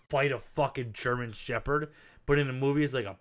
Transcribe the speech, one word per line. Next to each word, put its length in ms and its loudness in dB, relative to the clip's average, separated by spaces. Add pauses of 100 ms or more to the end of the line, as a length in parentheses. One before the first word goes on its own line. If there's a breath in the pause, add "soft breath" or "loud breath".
fight 220 2
a 80 -4
fucking 540 -2
German 380 -2
Shepherd. 600 -2 (340 loud breath)
But 120 4
in 100 2
the 60 -4
movie, 300 4
it's 100 0
like 120 -2
a 160 -10